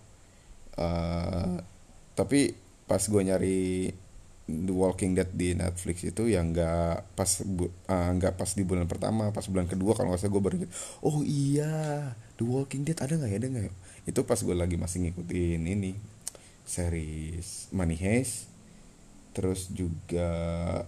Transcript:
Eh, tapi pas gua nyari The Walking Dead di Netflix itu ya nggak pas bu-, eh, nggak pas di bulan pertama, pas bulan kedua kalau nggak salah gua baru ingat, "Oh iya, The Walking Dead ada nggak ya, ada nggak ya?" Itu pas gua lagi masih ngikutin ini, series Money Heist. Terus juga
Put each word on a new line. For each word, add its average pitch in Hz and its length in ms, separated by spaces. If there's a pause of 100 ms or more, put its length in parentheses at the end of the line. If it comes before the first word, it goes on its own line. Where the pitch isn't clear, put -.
(760)
Eh, 85 800 (560)
tapi - 560 (200)
pas 98 240
gua 101 100
nyari 92 680 (580)
The 90 240
Walking 92 400
Dead 90 160
di 90 240
Netflix 87 480
itu - 240
ya 98 160
nggak 82 720
pas 95 160 (160)
bu-, 90 220
eh, 87 480
nggak - 180
pas - 160
di 101 140
bulan 90 240
pertama, 104 480
pas 98 100
bulan 92 220
kedua 95 260
kalau 98 160
nggak 90 140
salah 101 80
gua 98 160
baru 175 160
ingat, - 80 (340)
"Oh 151 160
iya, 143 480 (680)
The 117 80
Walking 135 400
Dead 165 100
ada 156 220
nggak 123 100
ya, 98 60
ada 117 160
nggak 117 160
ya?" - 40 (380)
Itu 113 140
pas 113 180
gua 92 160
lagi 87 220
masih 90 260
ngikutin 85 640
ini, 98 220 (720)
series 82 1040
Money 82 300
Heist. 117 480 (840)
Terus 98 400
juga 87 560 (600)